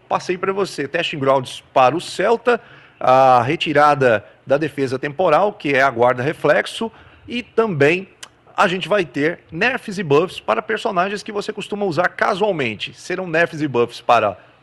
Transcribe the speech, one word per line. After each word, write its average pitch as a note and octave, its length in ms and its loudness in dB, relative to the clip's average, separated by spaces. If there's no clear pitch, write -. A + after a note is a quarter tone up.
passei F#3 280 -4
pra F#3 160 -4
você. E3 360 -6
Testing E3 320 -6
Grounds C3+ 420 0
para C3 220 4
o F3 60 -4
Celta, A#3 600 -2
a B2+ 440 4
retirada C#3+ 800 2
da C3+ 120 0
defesa C3+ 420 -4
temporal, E3 540 0
que D3+ 200 -4
é C3 100 2
a C3+ 80 2
guarda B2 340 2
reflexo, E3 680 -2
e A#3+ 120 -8
também F#3 680 0
a G3 100 2
gente F3 220 -4
vai G3+ 160 2
ter D3 460 -4
nerfs G#3+ 460 -4
e G#3 60 -4
buffs D#3 380 0
para A3 200 -2
personagens G3+ 640 -4
que - 80 -14
você G3+ 220 -6
costuma G3+ 320 -8
usar F3 240 0
casualmente. E3 840 -2
Serão F3+ 340 -10
nerfs E3 340 0
e D3+ 60 -2
buffs A#2+ 320 -2
para G#2+ 360 2